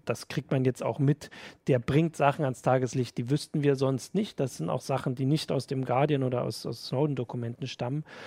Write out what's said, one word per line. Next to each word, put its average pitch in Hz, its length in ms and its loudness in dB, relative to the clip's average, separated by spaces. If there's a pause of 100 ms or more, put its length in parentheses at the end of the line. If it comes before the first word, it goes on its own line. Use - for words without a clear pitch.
das - 220 -4
kriegt - 240 -4
man 131 120 2
jetzt 127 200 0
auch 123 160 -2
mit, 143 320 2 (340)
der 127 140 6
bringt 156 360 2
Sachen 143 300 4
ans 131 160 -2
Tageslicht, 127 560 0
die 120 140 -2
wüssten 151 320 -2
wir 143 120 6
sonst 135 380 0
nicht. 202 260 -2
Das 135 180 -2
sind 160 120 -4
auch - 120 -2
Sachen, 131 340 -2
die 135 100 -2
nicht 151 260 2
aus 139 140 0
dem 131 200 -4
Guardian 135 360 4
oder 127 220 0
aus, 127 240 -6
aus 120 180 -8
Snowden-Dokumenten 127 800 -2
stammen. 131 400 -4 (220)